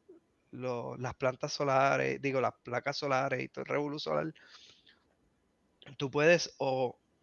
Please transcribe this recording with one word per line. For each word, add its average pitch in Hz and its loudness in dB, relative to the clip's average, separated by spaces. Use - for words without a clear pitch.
lo, 123 -6
las 123 -6
plantas 131 -2
solares, 135 2
digo, 135 0
las 117 2
placas 120 -4
solares 135 0
y 131 -8
todo - -8
el - -10
revolú 147 -2
solar, 156 -2
tú 135 -4
puedes 156 4
o 131 -2